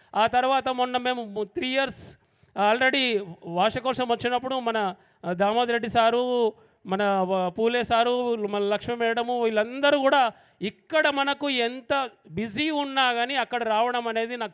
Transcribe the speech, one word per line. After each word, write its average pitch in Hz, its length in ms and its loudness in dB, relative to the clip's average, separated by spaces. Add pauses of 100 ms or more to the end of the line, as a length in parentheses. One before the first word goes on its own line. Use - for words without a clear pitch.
(160)
ఆ 214 100 4
తర్వాత 254 420 2
మొన్న 254 280 -2
మేము 240 480 -4
త్రీ 254 240 -6
ఇయర్స్ 262 500 -4 (380)
already 226 800 2 (100)
వార్షికోత్సవం 220 640 -2
వచ్చినప్పుడు 247 460 -2
మన, 226 400 -2 (300)
ఆ, 170 80 -2
దామోదర్ 220 400 2
రెడ్డి 233 160 -2
సారు, 233 640 2 (320)
మన 190 160 -2 (180)
వ-, 185 280 0
పూలే 226 340 0
సారు, 240 540 2
మన 208 260 -2
లక్ష్మీ 208 340 -2
మేడము, 240 460 0
వీళ్ళందరూ 247 560 2
కూడా 269 340 4 (300)
ఇక్కడ 302 460 -2
మనకు 277 420 0
ఎంత 254 600 -2 (200)
బిజీ 220 400 -4
ఉన్నా 269 420 0
కానీ 240 220 0
అక్కడ 240 280 -2
రావడం 233 460 0
అనేది 226 280 -2
నాకు 214 180 -6